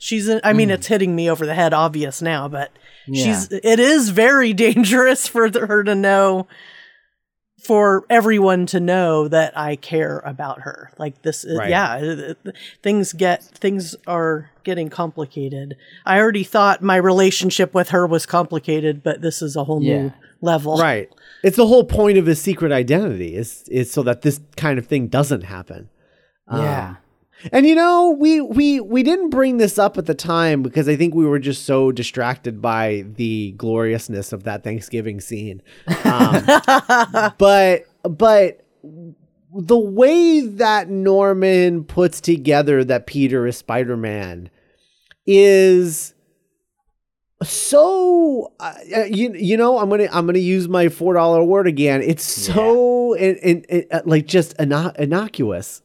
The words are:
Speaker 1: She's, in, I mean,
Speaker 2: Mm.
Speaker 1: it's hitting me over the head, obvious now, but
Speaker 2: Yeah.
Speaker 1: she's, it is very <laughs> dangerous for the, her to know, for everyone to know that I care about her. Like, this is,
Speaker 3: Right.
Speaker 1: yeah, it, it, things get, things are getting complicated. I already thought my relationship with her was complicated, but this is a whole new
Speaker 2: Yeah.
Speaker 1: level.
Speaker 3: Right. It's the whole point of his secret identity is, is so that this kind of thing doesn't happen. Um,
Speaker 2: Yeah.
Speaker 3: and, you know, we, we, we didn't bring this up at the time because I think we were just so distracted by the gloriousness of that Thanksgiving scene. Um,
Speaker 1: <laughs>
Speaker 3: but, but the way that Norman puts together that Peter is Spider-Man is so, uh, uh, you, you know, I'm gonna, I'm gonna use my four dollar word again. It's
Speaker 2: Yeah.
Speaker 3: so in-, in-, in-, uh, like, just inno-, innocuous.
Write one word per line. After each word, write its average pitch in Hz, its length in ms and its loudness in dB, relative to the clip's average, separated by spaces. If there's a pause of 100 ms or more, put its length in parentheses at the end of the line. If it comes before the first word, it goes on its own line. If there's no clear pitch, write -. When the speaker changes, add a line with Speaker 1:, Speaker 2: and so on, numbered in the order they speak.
Speaker 1:
She's, 208 260 -6
in, 220 160 0
I 214 100 2
mean, 214 160 2
Speaker 2:
Mm. 196 40 0
Speaker 1:
it's 180 160 -4
hitting 190 260 0
me 165 160 -2
over 160 160 -2
the 156 80 -6
head, 165 200 0
obvious 151 480 -2
now, 151 260 -4
but 139 240 -10 (340)
Speaker 2:
Yeah. 135 180 -4
Speaker 1:
she's, 196 280 -2
it 226 260 2
is 262 320 4
very 233 420 4
<laughs> 208 140 2
dangerous 247 640 2
for 226 220 0
the, 226 160 -2
her 208 180 0
to 202 100 0
know, 196 520 2 (1160)
for 202 460 2
everyone 202 580 2
to 180 140 -2
know 175 480 0
that 160 280 0
I 151 200 -6
care 160 480 -6
about 139 380 -12
her. - 360 -18
Like, 147 240 -12
this 156 220 -8
is, - 140 -6
Speaker 3:
Right. 104 120 -6
Speaker 1:
yeah, 175 280 -2
it, 151 200 -8 (260)
it, - 120 -16 (260)
things 202 300 -2
get, 175 320 -2
things 190 500 -6 (120)
are 160 440 -4 (140)
getting 175 240 -6
complicated. 143 880 -10 (300)
I 196 120 2
already 208 260 2
thought 202 380 2
my 190 140 2
relationship 185 800 2
with 180 160 0
her 180 160 2
was 160 200 -2
complicated, 156 760 -2
but 151 180 -4
this 160 220 -6
is 151 140 -8
a 143 80 -2
whole 151 160 -2
new 143 240 0
Speaker 2:
Yeah. 135 60 -6 (300)
Speaker 1:
level. 156 380 -2
Speaker 3:
Right. 135 320 -2 (320)
It's 190 160 2
the 233 80 6
whole 240 180 6
point 208 320 2
of 175 80 4
his 160 160 0
secret 165 320 -2
identity 127 640 -2
is, - 360 -10
is 127 220 -2
so 147 120 -2
that 120 180 -2
this 147 180 -2 (160)
kind 147 220 -2
of 120 80 -6
thing 131 220 -4
doesn't 131 340 -2
happen. 92 480 -18 (580)
Um, 143 140 -6
Speaker 2:
Yeah. 127 320 -6 (580)
Speaker 3:
and, 269 140 4
you 320 100 6
know, 349 420 4
we, 311 220 2
we, 277 400 0
we 226 240 0
didn't 339 260 0
bring 254 280 0
this 208 200 0
up 202 180 0
at 175 100 -6
the 160 80 -2
time 160 480 -2
because 143 260 -2
I 151 80 0
think 160 180 0
we 165 100 2
were 147 140 2
just 139 260 -6
so 131 280 2
distracted 120 680 -6
by 113 440 -2 (120)
the 110 360 -6
gloriousness 110 800 -4
of 98 120 -12
that 104 200 -10
Thanksgiving 110 560 -10
scene. 104 420 -12 (420)
Um, - 400 2
Speaker 1:
<laughs> 240 920 0
Speaker 3:
but, 196 460 4 (180)
but 202 640 2 (880)
the 196 240 2
way 294 600 4
that 214 500 -2
Norman 190 960 2
puts 180 360 -2
together 143 640 2
that 123 220 -2
Peter 131 400 -2
is 120 100 -6
Spider-Man 107 920 -8 (760)
is 190 880 4 (1300)
so, 339 1160 2
uh, 165 140 -12 (220)
uh, 220 80 2
you, 214 300 -2
you 196 220 -2
know, 240 220 2
I'm 202 100 0
gonna, 208 240 2
I'm 170 140 -2
gonna 180 120 0
use 180 300 0
my 175 200 0
four 175 260 -2
dollar 170 280 4
word 190 240 2
again. 143 360 0
It's - 460 -4
Speaker 2:
Yeah. 175 60 -2
Speaker 3:
so 240 600 2
in-, 185 220 0
in-, 175 320 0
in-, 175 220 -2
uh, 165 140 -2
like, 156 220 2
just 175 320 0
inno-, 151 380 -2
innocuous. 147 880 -4